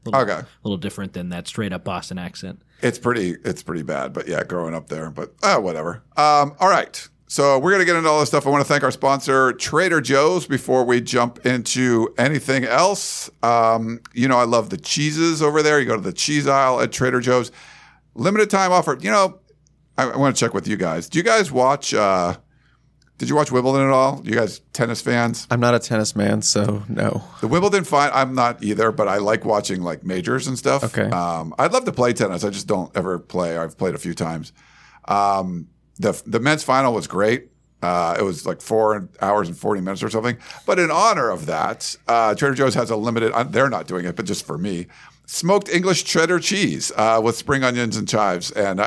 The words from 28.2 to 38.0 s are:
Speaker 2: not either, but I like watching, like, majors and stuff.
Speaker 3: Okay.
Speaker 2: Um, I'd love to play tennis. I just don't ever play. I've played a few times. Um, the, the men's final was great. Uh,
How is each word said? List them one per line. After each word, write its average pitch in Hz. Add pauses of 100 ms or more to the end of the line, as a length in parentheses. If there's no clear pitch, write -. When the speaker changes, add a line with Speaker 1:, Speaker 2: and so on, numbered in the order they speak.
Speaker 2:
not 120
either, 107
but 104
I 98
like 104
watching, 104
like, 82
majors 92
and 131
stuff. 139
Speaker 3:
Okay. 113
Speaker 2:
Um, 85
I'd 160
love -
to 165
play 123
tennis. 95
I 104
just 98
don't 92
ever 90
play. 85
I've 82
played 90
a 76
few 85
times. 80 (540)
Um, 95 (300)
the, 95
the 113
men's 151
final 131
was 92
great. 110 (340)
Uh, 87